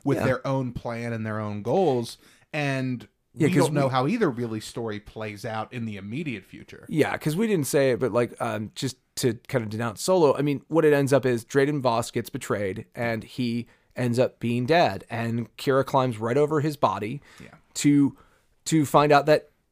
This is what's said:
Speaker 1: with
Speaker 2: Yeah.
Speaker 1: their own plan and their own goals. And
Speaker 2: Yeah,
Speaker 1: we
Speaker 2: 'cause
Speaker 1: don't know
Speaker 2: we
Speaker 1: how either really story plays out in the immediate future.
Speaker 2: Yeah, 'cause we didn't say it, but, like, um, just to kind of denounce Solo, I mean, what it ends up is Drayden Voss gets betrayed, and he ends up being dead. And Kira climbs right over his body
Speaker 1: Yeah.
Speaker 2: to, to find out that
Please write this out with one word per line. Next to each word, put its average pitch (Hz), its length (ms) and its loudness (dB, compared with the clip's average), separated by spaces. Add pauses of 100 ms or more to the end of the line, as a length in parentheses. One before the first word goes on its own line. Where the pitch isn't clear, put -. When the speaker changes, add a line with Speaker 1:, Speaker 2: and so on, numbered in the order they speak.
Speaker 1:
with 131 140 2
Speaker 2:
Yeah. 98 60 0
Speaker 1:
their 131 220 0
own 135 240 -2
plan 117 400 -8
and 113 140 -6
their 107 140 -4
own 104 240 -6
goals. 131 540 0 (360)
And 135 540 -4 (260)
Speaker 2:
Yeah, 135 140 0
Speaker 1:
we 180 60 2
Speaker 2:
'cause 160 120 4
Speaker 1:
don't 156 80 -2
know 139 140 2
Speaker 2:
we 123 40 -2
Speaker 1:
how 131 160 0
either 208 220 0
really 113 320 -4
story 110 400 -8
plays 107 420 -12
out 110 300 -8
in 120 120 -8
the 104 120 -8
immediate 110 480 -8
future. - 420 -20
Speaker 2:
Yeah, 117 300 0
'cause 151 180 -2
we 220 100 2
didn't 185 220 0
say 139 240 4
it, 113 80 0
but, 120 140 0
like, 120 280 0
um, 110 320 -4
just 135 240 -6 (200)
to 120 160 0 (160)
kind 123 160 0
of 107 40 -8
denounce 110 320 -6
Solo, 170 360 4
I 135 40 -2
mean, 143 280 -2
what 160 160 4
it 147 80 8
ends 139 180 2
up 131 140 4
is 120 180 2
Drayden 139 380 0
Voss 120 280 0
gets 117 200 -6
betrayed, 101 560 -4 (100)
and 117 300 -4
he 120 420 -4 (280)
ends 120 220 0
up 123 220 0
being 120 260 -2
dead. 131 440 2
And 117 480 -6
Kira 135 280 2
climbs 131 340 0
right 117 180 -2
over 151 240 2
his 147 160 -4
body 104 440 -2 (200)
Speaker 1:
Yeah. - 140 -20 (200)
Speaker 2:
to, 143 400 4 (500)
to 160 200 2
find 147 260 4
out 143 140 6
that 151 240 2 (220)